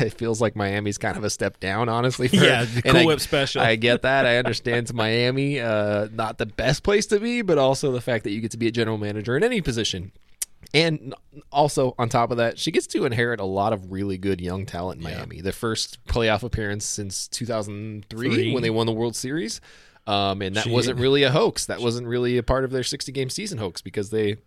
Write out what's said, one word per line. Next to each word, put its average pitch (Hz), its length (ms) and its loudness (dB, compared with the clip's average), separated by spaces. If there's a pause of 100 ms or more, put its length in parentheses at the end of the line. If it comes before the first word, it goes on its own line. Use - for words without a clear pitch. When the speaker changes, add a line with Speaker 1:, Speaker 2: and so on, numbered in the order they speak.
Speaker 1:
it 110 140 0
feels 113 260 -2
like 110 160 2
Miami's 104 400 -2
kind 98 200 -4
of 104 80 -6
a 104 60 0
step - 300 -4
down, 101 280 -2
honestly. 123 400 0
For - 80 2
Speaker 2:
Yeah, 127 280 6
Speaker 1:
her. - 20 -
Speaker 2:
the 117 220 -2
Speaker 1:
And - 80 8
Speaker 2:
Cool 127 60 8
Speaker 1:
I, - 20 8
Speaker 2:
Whip 143 160 4
special. 139 400 0
Speaker 1:
I 117 160 4
get 117 260 4
that. 135 220 4
I 120 140 4
understand 117 460 0
it's 113 80 -8
Miami, 123 680 2
uh, 104 520 0
not 113 260 -4
the 117 80 -2
best 120 380 0
place 208 220 4
to 208 140 2
be, 240 220 -2
but 175 160 4
also 135 340 2
the 123 80 -2
fact 117 240 -2
that 117 60 -4
you 104 100 -4
get 110 120 -4
to - 40 -12
be 113 120 0
a - 40 -2
general 110 260 0
manager 104 380 -2
in 160 60 2
any 233 180 2
position. 107 520 -4 (600)
And 156 400 2 (380)
also, 139 480 2
on 120 100 0
top 117 220 2
of 120 60 -2
that, 117 220 0
she - 120 -2
gets 175 180 -2
to - 160 -2
inherit 120 360 0
a 98 40 -4
lot 98 280 0
of 95 180 -4
really 95 260 -4
good 92 240 0
young 90 240 -4
talent 90 380 -8
in 80 60 -8
Speaker 2:
Yeah. 76 100 -8
Speaker 1:
Miami. 78 220 -12
The 92 120 -4
first - 540 -4
playoff 110 380 2
appearance 104 420 -4
since - 400 -6
two - 180 -8
thousand 107 640 -6
three 113 240 -4
Speaker 2:
Three. 113 220 0
Speaker 1:
when 123 80 0
they 113 80 0
won 113 160 2
the 113 60 0
World 113 240 -2
Series. 165 440 -6 (460)
Um, 98 360 0
and 95 140 -2
that 107 80 0
Speaker 2:
She 117 60 -2
Speaker 1:
wasn't 123 300 0
really 139 240 4
a 131 60 4
hoax. - 360 2
That - 140 -6
wasn't 120 260 -2
really 123 320 0
a 117 40 0
part 131 220 0
of 127 60 -4
their 131 140 -2
sixty-game 131 460 -6
season 196 280 -8
hoax 98 240 -6
because 98 280 -6
they 107 260 2 (100)